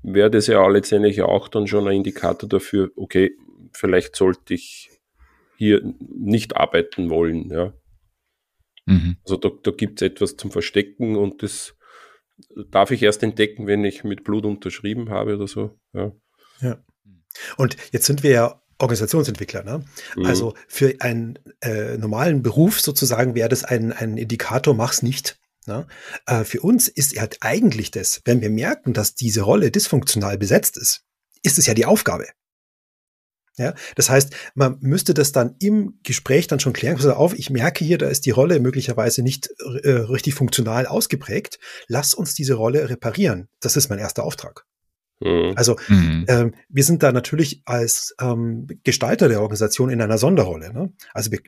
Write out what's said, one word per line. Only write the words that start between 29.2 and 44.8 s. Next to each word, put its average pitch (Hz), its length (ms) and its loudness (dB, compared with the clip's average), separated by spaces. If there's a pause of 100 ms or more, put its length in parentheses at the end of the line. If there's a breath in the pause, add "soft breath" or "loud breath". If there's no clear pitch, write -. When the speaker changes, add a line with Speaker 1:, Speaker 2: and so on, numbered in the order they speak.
Speaker 3:
Rolle 139 300 4
dysfunktional 104 640 0
besetzt 101 380 2
ist, - 260 -4 (400)
ist - 160 2
es - 80 2
ja 113 80 2
die 113 120 4
Aufgabe. 120 400 0 (1300)
Ja, 139 180 -2 (220 loud breath)
das - 120 2
heißt, 139 280 4 (180 loud breath)
man 135 260 2
müsste 143 340 2
das 143 180 2
dann - 260 0
im 202 460 0
Gespräch 135 420 0
dann 139 140 -2
schon 123 120 0
klären, 120 240 -2
pass 131 100 2
auf, 165 300 2
ich - 140 -8
merke 139 340 -2
hier, 160 140 2
da 143 80 -2
ist 139 180 -4
die 135 60 0
Rolle 143 300 4
möglicherweise 120 640 -2
nicht, 135 260 -4 (320)
äh, 139 80 2
richtig 127 440 0
funktional 120 520 0
ausgeprägt, - 720 -4 (300 loud breath)
lass 135 260 0
uns 175 200 -6
diese 135 200 0
Rolle 123 340 0
reparieren. 120 600 -2 (100)
Das - 180 -2
ist - 120 0
mein 101 100 -4
erster 101 240 -6
Auftrag. - 420 -10 (560)